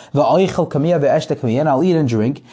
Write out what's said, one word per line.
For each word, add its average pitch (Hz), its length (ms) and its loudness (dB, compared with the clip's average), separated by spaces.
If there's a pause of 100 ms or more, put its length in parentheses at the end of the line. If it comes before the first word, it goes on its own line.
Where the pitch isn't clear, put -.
(140)
Va'oichel 165 580 0
kamiyah 156 300 0
ve'eshta 143 340 0
kamiyah. 120 240 -2
And 156 100 0
I'll 135 140 2
eat 180 140 2
and 151 100 0
drink. 117 340 -2 (120)